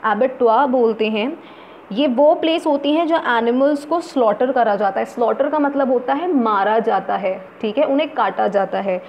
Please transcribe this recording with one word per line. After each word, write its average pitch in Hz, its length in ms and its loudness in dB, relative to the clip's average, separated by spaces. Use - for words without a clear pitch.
Abattoir 240 640 2
बोलते 226 400 0
हैं, 220 300 -4
ये 254 160 0
वो 285 260 4
प्लेस 330 320 -2
होती 285 260 0
हैं 330 140 2
जहाँ 302 320 0
एनिमल्स 262 460 0
को 330 160 -2
स्लॉटर 254 520 0
करा 226 240 2
जाता 196 240 -2
है। 226 60 -2
स्लॉटर 226 420 0
का 302 100 -2
मतलब 277 340 0
होता 247 220 0
है 339 180 -2
मारा 220 460 2
जाता 208 380 0
है, 190 180 -2
ठीक 214 180 -4
है, 285 60 2
उन्हें 285 300 0
काटा 208 340 0
जाता 190 320 -2
है। 185 280 -4